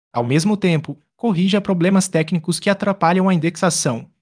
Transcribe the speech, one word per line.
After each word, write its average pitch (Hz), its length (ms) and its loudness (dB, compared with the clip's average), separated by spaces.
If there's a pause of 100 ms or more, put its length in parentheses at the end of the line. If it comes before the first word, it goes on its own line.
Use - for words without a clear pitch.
(120)
Ao 120 100 -2
mesmo 160 360 0
tempo, 165 420 -2 (160)
corrija 196 460 0
problemas 190 480 2
técnicos 160 500 -2
que - 100 -2
atrapalham 190 600 0
a 190 40 4
indexação, 160 760 -2 (140)